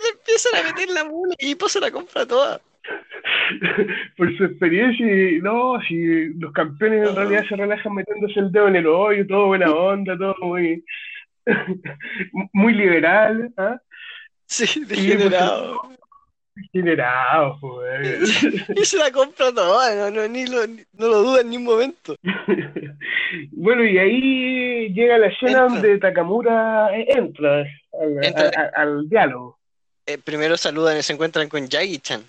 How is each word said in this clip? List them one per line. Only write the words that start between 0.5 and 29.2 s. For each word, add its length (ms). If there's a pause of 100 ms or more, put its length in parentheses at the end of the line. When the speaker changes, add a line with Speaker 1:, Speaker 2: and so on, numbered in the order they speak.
Speaker 1:
a 180
meter 180
la 140
mula 340
y 120
Hippo 180
se 120
la 100
compra 360
toda. 340 (240)
Speaker 2:
<laughs> 1300
Por 200
su 80
experiencia, 640
y, 340
no, 460
si 420 (100)
los 140
campeones 500
en 60
Speaker 1:
Ajá. 120
Speaker 2:
realidad 280
se 80
relajan 380
metiéndose 460
el 120
dedo 160
en 80
el 100
hoyo, 400
todo 200
buena 260
onda, 440
todo 260
muy, 420 (640)
<laughs> 1040
muy 220
liberal, 840
¿ah? 200 (720)
Speaker 1:
Sí, 340
Speaker 2:
Y, 40
Speaker 1:
degenerado. 1000
Speaker 2:
pues, 160 (720)
degenerado, 880
pues. 840
Speaker 1:
<laughs> 360
Y 40
se 140
la 120
compra 420
toda, 420
no, 160
no, 180
ni 180
lo, 200
ni, 160 (100)
no 160
lo 140
duda 200
en 80
ni 60
un 80
momento. 580
Speaker 2:
<laughs> 760 (540)
Bueno, 340
y 140
ahí 960
llega 240
la 80
escena 240 (120)
Speaker 1:
Entra. 20
Speaker 2:
donde 340
Takamura, 1000
eh, 120
entra 540 (380)
al, 240
Speaker 1:
Entra. 320
Speaker 2:
a, 40 (180)
a, 40
al 260
diálogo. 500 (480)